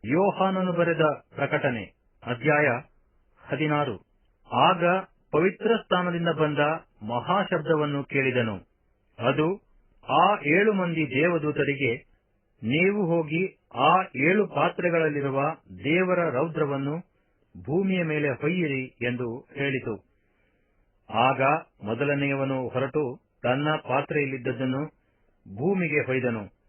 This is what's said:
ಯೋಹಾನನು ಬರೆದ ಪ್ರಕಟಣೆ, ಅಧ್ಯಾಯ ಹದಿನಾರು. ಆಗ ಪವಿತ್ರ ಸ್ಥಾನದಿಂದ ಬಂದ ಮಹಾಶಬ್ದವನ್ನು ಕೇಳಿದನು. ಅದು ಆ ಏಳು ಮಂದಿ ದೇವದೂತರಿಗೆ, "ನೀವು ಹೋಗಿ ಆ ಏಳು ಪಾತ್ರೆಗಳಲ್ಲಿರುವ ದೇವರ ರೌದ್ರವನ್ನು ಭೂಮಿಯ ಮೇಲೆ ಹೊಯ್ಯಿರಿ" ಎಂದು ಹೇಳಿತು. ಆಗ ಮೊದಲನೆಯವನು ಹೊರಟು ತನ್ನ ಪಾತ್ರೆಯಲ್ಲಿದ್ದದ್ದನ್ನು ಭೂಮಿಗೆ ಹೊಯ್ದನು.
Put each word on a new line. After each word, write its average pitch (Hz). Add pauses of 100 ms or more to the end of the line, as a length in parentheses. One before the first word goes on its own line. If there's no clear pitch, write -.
ಯೋಹಾನನು 185
ಬರೆದ 165 (340)
ಪ್ರಕಟಣೆ, 139 (400)
ಅಧ್ಯಾಯ 143 (800)
ಹದಿನಾರು. 147 (460)
ಆಗ 165 (480)
ಪವಿತ್ರ 190 (120)
ಸ್ಥಾನದಿಂದ 175
ಬಂದ 151 (440)
ಮಹಾಶಬ್ದವನ್ನು 151
ಕೇಳಿದನು. 123 (640)
ಅದು 151 (420)
ಆ 180
ಏಳು 196
ಮಂದಿ 170
ದೇವದೂತರಿಗೆ, 143 (680)
"ನೀವು 180
ಹೋಗಿ 165 (140)
ಆ 156 (140)
ಏಳು 180
ಪಾತ್ರೆಗಳಲ್ಲಿರುವ 156 (280)
ದೇವರ 175
ರೌದ್ರವನ್ನು 143 (640)
ಭೂಮಿಯ 185
ಮೇಲೆ 151
ಹೊಯ್ಯಿರಿ" 147
ಎಂದು 123
ಹೇಳಿತು. 131 (1000)
ಆಗ 123 (420)
ಮೊದಲನೆಯವನು 135
ಹೊರಟು 131 (240)
ತನ್ನ 135
ಪಾತ್ರೆಯಲ್ಲಿದ್ದದ್ದನ್ನು 131 (680)
ಭೂಮಿಗೆ 151
ಹೊಯ್ದನು. 120 (120)